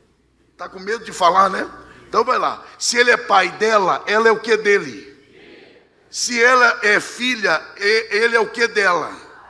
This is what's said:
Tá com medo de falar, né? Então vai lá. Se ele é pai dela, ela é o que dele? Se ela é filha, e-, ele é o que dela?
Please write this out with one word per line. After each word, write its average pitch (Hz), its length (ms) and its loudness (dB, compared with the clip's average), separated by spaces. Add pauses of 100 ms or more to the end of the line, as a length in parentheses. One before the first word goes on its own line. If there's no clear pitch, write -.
(580)
Tá 180 120 -14
com 190 100 -18
medo 214 240 -6
de 208 80 -14
falar, 185 380 2
né? 202 200 -6 (380)
Então 214 160 0
vai 233 140 -2
lá. 143 260 -4 (160)
Se - 180 -4
ele 247 140 4
é 220 60 2
pai 185 340 2
dela, 196 560 0
ela 220 220 2
é - 20 6
o 214 80 0
que 226 160 0
dele? 202 580 -2 (960)
Se 233 320 -4
ela 240 400 4
é 208 200 2
filha, 214 600 -4 (140)
e-, 220 360 0
ele 233 260 2
é - 20 2
o 208 80 0
que 240 220 -2
dela? 180 420 0 (380)